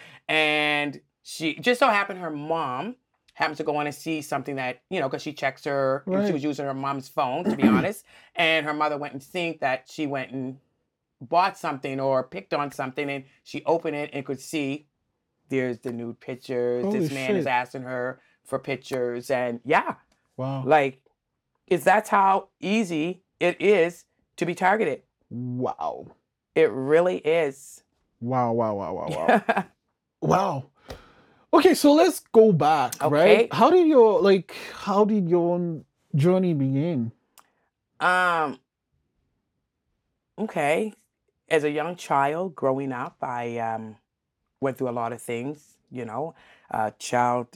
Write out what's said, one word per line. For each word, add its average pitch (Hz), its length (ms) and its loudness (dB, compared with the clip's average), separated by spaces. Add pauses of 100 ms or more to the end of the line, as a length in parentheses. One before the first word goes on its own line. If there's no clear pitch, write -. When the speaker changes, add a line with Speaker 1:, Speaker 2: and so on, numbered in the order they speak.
(300)
Speaker 1:
And 151 720 0 (220)
she, 156 320 -6
just 247 240 0
so 277 80 4
happened 202 320 0
her 175 100 -8
mom 151 680 -6 (380)
happens 156 240 -4
to 156 60 -4
go 156 140 -2
on 147 100 -2
and 139 80 -8
see 156 260 -6
something 139 360 -6
that, 127 240 -8 (100)
you 190 80 -4
know, 135 100 -2
'cause 139 140 -8
she 147 100 -8
checks 135 320 -4
her, 139 400 -2
and 190 180 -2
she 208 40 0
Speaker 2:
Right. 196 60 0
Speaker 1:
was 139 100 -4
using 147 220 -4
her 139 100 -4
mom's 135 340 -6
phone, 147 380 -2
to 214 80 0
be - 120 2
<clears throat> 220 80 4
honest, 180 300 -2 (300)
and 160 320 2
her 151 60 -2
mother 151 260 0
went 143 140 -10
and 135 100 -12
seen 170 380 -6
that 131 280 -4
she 160 160 -6
went 135 260 -6
and 131 280 -8 (600)
bought 170 380 0
something 139 420 -6
or 135 240 0
picked - 300 -14
on 143 180 -2
something, 143 380 -6
and 139 160 -8 (180)
she - 220 -12
opened 165 300 -2
it 147 180 -8
and 139 120 -8
could 135 140 -8
see, 147 480 -6 (600)
"There's 127 300 -2
the 123 140 -10
nude 117 260 -10
pictures, 123 640 -4
Speaker 2:
Holy 208 160 -2
Speaker 1:
this 160 140 -2
man 135 240 -2
is 165 80 -2
Speaker 2:
shit. - 20 -4
Speaker 1:
asking 127 360 -2
her 127 360 -8 (240)
for 135 160 -6
pictures." 127 720 -6
And 123 320 -2
yeah. 180 320 0 (400)
Speaker 2:
Wow. 135 300 -6
Speaker 1:
Like, 139 360 2 (680)
it's, 170 180 0
that's 202 240 4
how 196 400 4 (100)
easy 175 640 -2 (160)
it 175 220 0
is 175 420 4 (320)
to 170 100 -4
be 170 100 -2
targeted. 190 480 0 (260)
Speaker 2:
Wow. 123 800 -6 (460)
Speaker 1:
It 156 180 4
really 156 480 2
is. 151 640 -2 (360)
Speaker 2:
Wow, 123 340 0
wow, 113 220 0
wow, 92 180 -6
wow, 85 140 -6 (400)
wow. - 180 -2 (160)
Speaker 1:
<laughs> - 400 -20
Speaker 2:
Wow. 160 440 -2 (880)
Okay, 339 220 8
so 285 180 6
let's 320 260 4
go 220 320 6
back, 147 500 0
Speaker 1:
Okay. 151 80 2
Speaker 2:
right? 180 440 6
How 233 160 6
did 349 180 6
your, 226 340 6
like, 190 320 4 (200)
how 202 320 2
did 202 240 0
your 170 260 2
own 170 300 -4 (280)
journey 180 400 4
begin? 135 600 0 (880)
Speaker 1:
Um, 170 580 2 (1800)
okay. 190 560 -2 (560)
As 156 140 2
a 147 80 0
young 151 240 -4
child 156 600 0
growing 135 360 -2
up, 131 300 -8
I, 120 380 -6
um, 110 360 -6 (640)
went 135 180 -2
through 131 120 -4
a - 20 -4
lot 117 220 -4
of 117 80 -14
things, 131 560 -10 (140)
you 127 120 -10
know, 123 300 -10 (380)
uh, 110 180 -2 (100)
child, 123 560 0